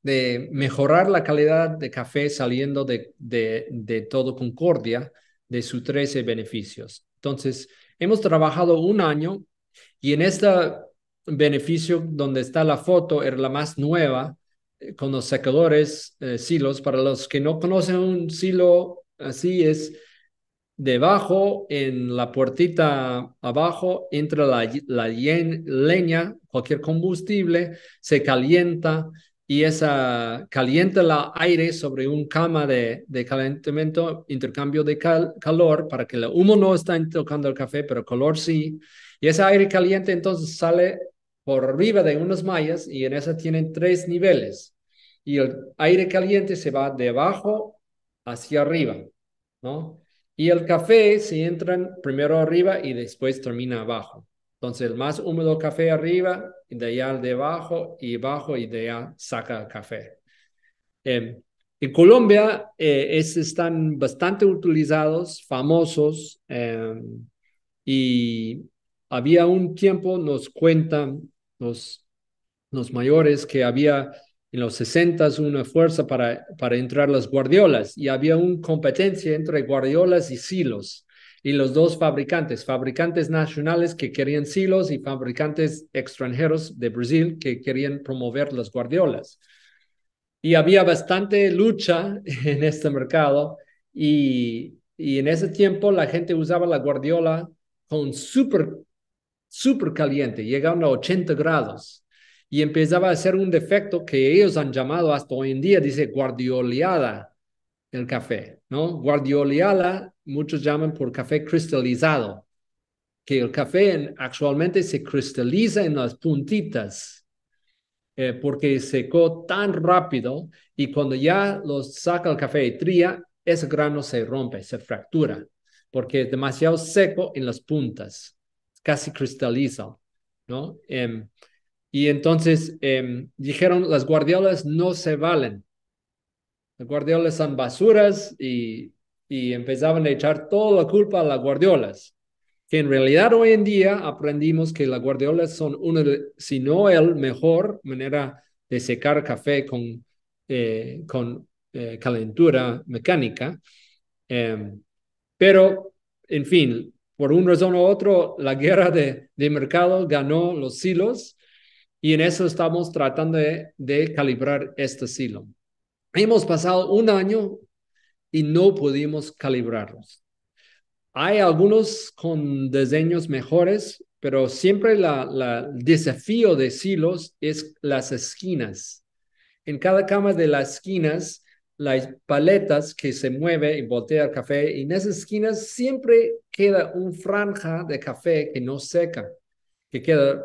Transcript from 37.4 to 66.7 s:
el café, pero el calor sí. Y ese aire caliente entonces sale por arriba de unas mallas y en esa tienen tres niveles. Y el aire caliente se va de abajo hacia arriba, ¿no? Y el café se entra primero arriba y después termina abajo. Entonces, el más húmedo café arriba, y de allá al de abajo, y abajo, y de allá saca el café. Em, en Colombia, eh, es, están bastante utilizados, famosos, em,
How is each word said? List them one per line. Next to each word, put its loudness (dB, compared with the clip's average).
el -2
café, -6
pero -6
el -10
calor 0
sí. -2
Y 2
ese 4
aire 6
caliente 2
entonces -4
sale 2
por 0
arriba 2
de 2
unas -2
mallas -4
y -6
en -2
esa -4
tienen -2
tres 0
niveles. 0
Y -2
el 0
aire 4
caliente 0
se -6
va -2
de -2
abajo -2
hacia -2
arriba, 0
¿no? -12
Y 2
el 2
café 6
se -4
entra -4
primero 0
arriba 2
y -8
después -6
termina -6
abajo. -10
Entonces, -6
el -6
más -4
húmedo -2
café 0
arriba, 0
y -16
de -6
allá -2
al -6
de -2
abajo, -6
y -8
abajo, -6
y -6
de -8
allá -10
saca -10
el -16
café. -16
Em, -6
en -6
Colombia, 6
eh, 0
es, -2
están -2
bastante 0
utilizados, 0
famosos, -2
em, -10